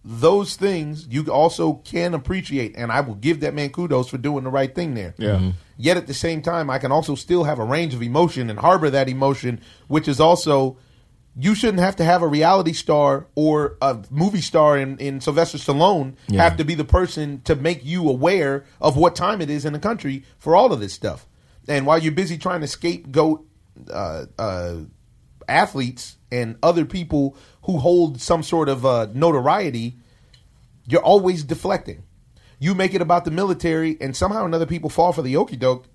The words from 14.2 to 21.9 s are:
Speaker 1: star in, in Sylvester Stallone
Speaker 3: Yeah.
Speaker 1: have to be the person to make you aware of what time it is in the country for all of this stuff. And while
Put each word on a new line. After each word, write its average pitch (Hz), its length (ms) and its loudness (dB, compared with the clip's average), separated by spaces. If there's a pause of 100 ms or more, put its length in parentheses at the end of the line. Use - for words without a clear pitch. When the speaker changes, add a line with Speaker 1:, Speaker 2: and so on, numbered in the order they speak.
Speaker 1:
star 151 380 4
in, 135 200 -4
in 139 220 -6
Sylvester 156 380 0
Stallone 147 560 2 (140)
Speaker 3:
Yeah. 107 160 4
Speaker 1:
have 85 140 4
to 156 60 -2
be 160 120 -2
the 147 80 -4
person 151 580 -2
to 156 140 0
make 143 280 -4
you 165 240 -2
aware 139 560 0 (160)
of 139 160 2
what 170 200 4
time 196 260 -2
it 143 80 -4
is 147 160 -4
in 151 60 -4
the 147 80 -8
country 151 420 -6 (160)
for 156 160 2
all 175 180 6
of 135 60 -2
this 101 160 -8
stuff. - 320 -8 (400)
And 139 180 -2
while 156 140 4